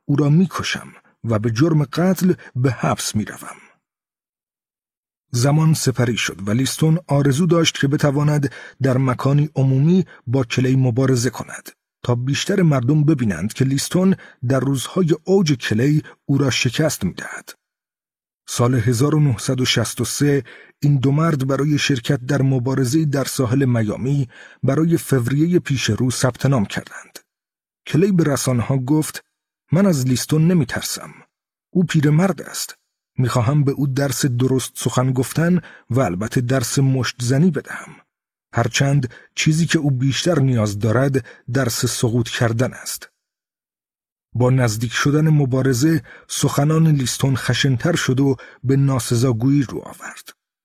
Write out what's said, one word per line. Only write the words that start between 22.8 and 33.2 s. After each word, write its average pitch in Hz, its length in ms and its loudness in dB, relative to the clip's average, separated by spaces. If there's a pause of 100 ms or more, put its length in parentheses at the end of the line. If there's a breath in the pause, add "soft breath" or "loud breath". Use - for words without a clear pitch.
در 139 180 -2
ساحل 131 400 0
میامی 123 640 0 (340 loud breath)
برای 160 340 2
فوریهٔ 143 600 0
پیش 135 320 -2
رو 117 200 0
ثبت - 360 -2
نام 131 180 2
کردند. - 540 -14 (680)
کلی 196 260 2
به 170 120 2
رسانه‌ها 131 540 -2
گفت: 147 460 -2 (480)
«من 190 140 4
از 143 200 0
لیستون 156 420 0
نمی‌ترسم. - 680 -2 (560)
او 180 140 0
پیرمرد 156 580 2
است. - 320 -12 (440)
می‌خواهم 127 460 2